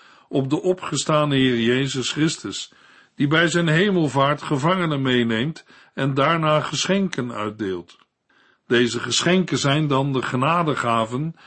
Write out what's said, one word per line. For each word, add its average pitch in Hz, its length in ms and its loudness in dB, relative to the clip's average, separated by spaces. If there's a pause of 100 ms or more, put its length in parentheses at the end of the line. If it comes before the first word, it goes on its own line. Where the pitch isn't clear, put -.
(280)
op 135 220 -2
de 151 120 -2
opgestane 151 720 0
Heer 127 240 2
Jezus 127 520 0
Christus, 143 600 -4 (420)
die - 120 0
bij 160 220 2
zijn 170 200 0
hemelvaart 151 760 2
gevangenen 156 600 0
meeneemt 123 640 0 (300)
en 139 200 -2
daarna 151 460 2
geschenken 160 720 -2
uitdeelt. 104 680 -6 (680)
Deze 120 340 2
geschenken 170 580 0
zijn 143 280 2
dan 139 260 0
de 127 100 0
genadegaven 131 1120 -2 (120)